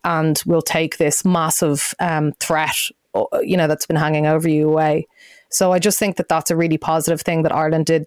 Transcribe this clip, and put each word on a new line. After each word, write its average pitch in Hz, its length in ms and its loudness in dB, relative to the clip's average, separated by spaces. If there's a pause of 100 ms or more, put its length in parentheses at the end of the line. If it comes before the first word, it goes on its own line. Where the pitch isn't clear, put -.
and 160 420 0
we'll 170 160 2
take 160 380 -4
this 147 260 0
massive, 165 760 0
um, 156 400 0
threat, 156 340 -2 (400)
uh, 107 100 0 (180)
you - 140 0
know, 160 120 2
that's 151 180 -2
been 165 80 -2
hanging 151 320 0
over 160 220 2
you 151 200 2
away." 156 380 0 (460)
So 185 200 0
I 180 80 2
just 196 180 0
think 196 180 -2
that - 120 -4
that's 160 240 0
a 165 40 0
really 165 220 0
positive 160 440 -2
thing 165 200 0
that 160 100 2
Ireland 156 340 0
did 160 200 2